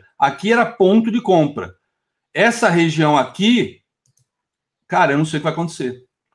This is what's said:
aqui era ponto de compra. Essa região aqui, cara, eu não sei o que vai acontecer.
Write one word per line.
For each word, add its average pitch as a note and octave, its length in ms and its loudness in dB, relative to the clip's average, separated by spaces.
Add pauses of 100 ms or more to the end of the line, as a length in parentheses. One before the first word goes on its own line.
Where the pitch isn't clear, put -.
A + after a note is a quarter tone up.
(180)
aqui C#3+ 340 -2
era A#3 140 2
ponto A3 460 2
de A3+ 100 -2
compra. D3 520 0 (600)
Essa A3+ 360 0
região D#3+ 480 2
aqui, F#3 640 -2 (1080)
cara, F3 240 2
eu C#3+ 60 0
não D#3 80 0
sei D#3 120 -4
o D3+ 40 -8
que D#3+ 40 -6
vai D#3 80 -2
acontecer. D3+ 500 -8 (320)